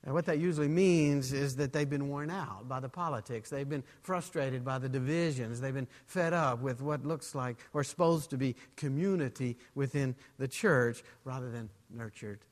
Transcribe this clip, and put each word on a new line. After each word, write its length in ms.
And 80
what 120
that 140
usually 300
means 640
is 240
that 160
they've 160
been 180
worn 220
out 380
by 120
the 100
politics. 600
They've 180
been 160
frustrated 640
by 160
the 100
divisions. 720
They've 140
been 140
fed 280
up 260
with 220
what 240
looks 300
like 220
or 100
supposed 480
to 60
be 180
community 800
within 400
the 100
church 560
rather 260
than 180
nurtured 640